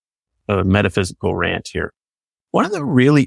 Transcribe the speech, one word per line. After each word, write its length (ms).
a 140
metaphysical 720
rant 380
here. 200
One 140
of 60
the 140
really 420